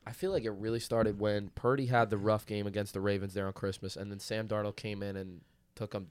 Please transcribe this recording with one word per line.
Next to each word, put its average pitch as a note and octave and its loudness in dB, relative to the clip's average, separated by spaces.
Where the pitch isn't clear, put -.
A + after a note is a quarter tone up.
I A2+ -8
feel F#3 -2
like D#3 2
it A2+ 0
really A2 0
started A2 2
when G#2 2
Purdy C3 2
had A#2 4
the G#2+ 2
rough G#2+ 4
game G#2 -2
against G2+ -2
the G2 -2
Ravens G2 2
there G2 0
on F#2+ -4
Christmas, F#2+ -4
and F#2+ -8
then G2 -10
Sam A2 -4
Darnold G#2 -2
came G#2 -6
in G2 -4
and F#2 -10
took - -6
him G2+ -6